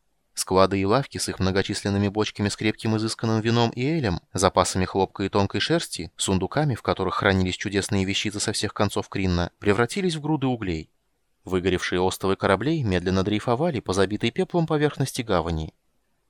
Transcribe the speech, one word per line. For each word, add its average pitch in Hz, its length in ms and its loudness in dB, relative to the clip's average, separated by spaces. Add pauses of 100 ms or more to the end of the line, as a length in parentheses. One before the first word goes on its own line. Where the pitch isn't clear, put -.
(380)
Склады 95 400 4
и 95 60 0
лавки 110 340 0
с - 120 -4
их - 100 -8
многочисленными 98 680 0
бочками 104 400 -2
с - 80 -6
крепким 110 400 0
изысканным 110 420 0
вином 117 300 4
и 123 160 -4
элем, 135 340 0 (140)
запасами 92 500 2
хлопка 95 400 0
и 95 60 0
тонкой 101 320 0
шерсти, - 560 -2
сундуками, 101 580 0
в - 60 -14
которых 92 340 -2
хранились 95 400 2
чудесные 98 480 0
вещицы 98 380 -2
со 110 100 -2
всех 101 220 -4
концов 104 340 -2
Кринна, 90 520 0
превратились 117 560 0
в 156 40 -6
груды 143 280 -2
углей. 110 420 -4 (560)
Выгоревшие 90 560 0
остовы 95 340 0
кораблей 117 480 0
медленно 92 400 0
дрейфовали 117 560 -2
по 95 140 -4
забитой 98 380 0
пеплом 175 360 -2
поверхности 147 540 -2
гавани. 85 520 -2 (560)